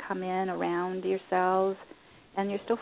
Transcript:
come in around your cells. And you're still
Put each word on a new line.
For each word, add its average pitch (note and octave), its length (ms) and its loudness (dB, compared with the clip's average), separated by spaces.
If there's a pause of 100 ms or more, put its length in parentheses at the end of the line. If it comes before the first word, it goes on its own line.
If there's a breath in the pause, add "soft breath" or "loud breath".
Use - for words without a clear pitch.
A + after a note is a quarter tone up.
come F#3 160 -4
in F#3 260 0
around F3+ 540 -2
your F#3+ 160 0 (100)
cells. F#3+ 480 4 (580 loud breath)
And G3 140 0
you're G3+ 140 -2
still A3+ 180 0